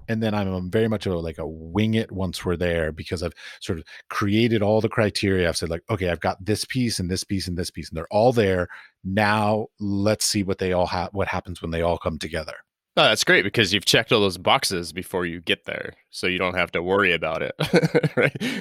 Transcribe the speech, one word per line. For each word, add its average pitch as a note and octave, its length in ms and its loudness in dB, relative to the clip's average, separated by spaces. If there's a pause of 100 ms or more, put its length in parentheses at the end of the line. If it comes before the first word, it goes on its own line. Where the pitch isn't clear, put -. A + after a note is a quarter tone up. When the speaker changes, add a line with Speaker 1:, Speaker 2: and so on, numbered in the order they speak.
Speaker 1:
and A2 120 -2
then A2 140 0
I'm G2 180 0
a F2+ 80 -2
very A2 280 0
much G#2+ 160 -2
of G2 80 0
a, E2+ 60 0
like, E2 180 -6
a D#2+ 100 -6
wing E2 480 0
it A2+ 160 0
once F#2+ 340 -4
we're F2 120 0
there E2+ 340 0
because E2 320 -8
I've E2 100 -6 (280)
sort E2+ 180 -4
of - 60 -14 (240)
created A2 520 2
all G#2+ 200 4
the A2 80 0
criteria. F#2+ 580 2
I've D#2+ 100 0
said, E2+ 120 -4
like, E2+ 200 -4
"Okay, F#2 200 0
I've E2 100 -2
got F#2+ 260 -2
this G#2 200 0
piece A#2+ 340 -2
and F2+ 100 -2
this F#2 140 -2
piece F2+ 240 -4
and F2 100 -4
this F2 140 -6
piece, D#2+ 180 -12
and E2 80 -10
they're E2 140 -8
all A2+ 220 4
there. F#2+ 340 2 (380)
Now G#2+ 600 2 (120)
let's G2+ 460 0
see G#2 180 0
what F#2 160 -2
they F#2 140 0
all F2+ 140 2
ha-, F2 260 -4
what G2 160 -2
happens F#2 320 -6
when E2 100 -6
they E2 100 -2
all E2+ 160 0
come D#2+ 220 -6
together." D#2+ 360 -8 (420)
Speaker 2:
Oh, D#3+ 60 4
that's A2 200 4
great F3 200 4
because G2 300 2
you've G2 120 0
checked - 260 2
all A#2 80 6
those F#2+ 180 2
boxes F#2 540 0
before F2+ 340 -4
you E2+ 140 -6
get G2 260 -2
there, - 280 -8 (160)
so - 180 -4
you F2+ 100 0
don't F2+ 180 0
have F2 180 0
to E2+ 100 -2
worry F#2+ 300 4
about D#2+ 280 -2
it, C#2 180 -4
<laughs> - 580 2
right? B2+ 180 2 (260)